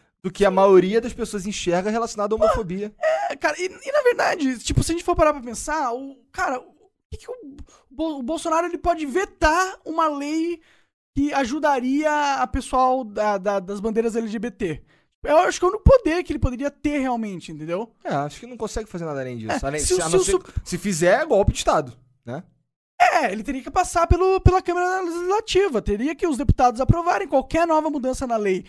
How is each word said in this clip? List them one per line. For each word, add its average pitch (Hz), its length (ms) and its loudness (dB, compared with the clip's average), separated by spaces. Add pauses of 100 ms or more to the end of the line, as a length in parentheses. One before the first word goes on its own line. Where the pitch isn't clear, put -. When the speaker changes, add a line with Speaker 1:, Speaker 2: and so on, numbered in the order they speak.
(220)
Speaker 1:
do 185 80 -6
que - 140 0
a 196 60 6
maioria 190 500 6
das 240 120 -2
pessoas 208 340 -8
enxerga 185 440 -2
relacionado 214 440 -2
à 220 40 0
Speaker 2:
Pô, - 60 4
Speaker 1:
homofobia. 403 480 0 (380)
Speaker 2:
é, - 60 -8
cara, 311 240 -2
e, 359 60 -2
e 539 260 -10
na 587 100 2
verdade, 311 560 0
tipo, - 240 2
se 330 100 -2
a - 20 0
gente 339 100 -6
for 349 100 0
parar 311 180 4
pra 285 100 -10
pensar, 247 500 -4
o, 269 240 -10 (160)
cara, - 260 -4
o - 160 -18 (360)
que - 80 -14
que - 120 -16
o 494 40 -12 (560)
Bo-, 302 280 -4
o 269 40 -8
Bolsonaro, 320 440 0
ele 339 120 -6
pode 339 280 -2
vetar 370 760 0
uma 320 240 0
lei 320 520 -4 (540)
que 285 200 0
ajudaria 277 760 0 (260)
a 262 100 0
pessoal 262 580 0
da, 208 340 0
da, 196 220 0
das 196 200 -6
bandeiras 226 360 0
L 226 100 -2
G 214 120 -6
B 233 120 -6
T? 170 320 -6 (420)
Eu 294 140 4
acho 370 200 2
que - 60 0
é 359 40 2
o - 40 2
único 427 120 -8
poder 359 380 2
que 349 100 -10
ele 294 60 -6
poderia 262 320 -4
ter 294 280 -4
realmente, 220 520 -6
entendeu? 170 420 -8 (120)
Speaker 1:
É, 277 100 -4
acho 143 240 -4
que 240 80 -18
não 247 100 -16
consegue 220 320 -8
fazer 170 160 -10
nada 143 160 -6
além 127 160 -8
disso. 113 280 -6
Speaker 2:
É, 135 40 -4
Speaker 1:
Além, 151 120 -4
Speaker 2:
se 135 140 0
o, - 20 4
Speaker 1:
se, 370 60 0
a 160 40 -2
Speaker 2:
se 160 60 -2
Speaker 1:
não 190 80 6
Speaker 2:
o 180 40 2
Speaker 1:
ser, 190 80 0
Speaker 2:
su- 370 100 0 (220)
Speaker 1:
se - 140 -6
fizer, 190 440 2
é 320 40 -2
golpe 202 260 4
de - 60 -10
Estado, 160 340 0 (320)
né? 135 200 -12 (560)
Speaker 2:
É, 339 320 4
ele 214 120 -6
teria 269 180 -6
que 311 80 -12
passar 349 380 0
pelo, 370 320 4
pela 370 220 4
Câmara 359 380 -2
Legislativa, 359 800 0
teria 220 360 -2
que 370 100 -2
os 302 100 0
deputados 247 440 4
aprovarem 339 480 2
qualquer 285 380 2
nova 311 240 2
mudança 262 360 -4
na 233 100 -2
lei. 196 320 -2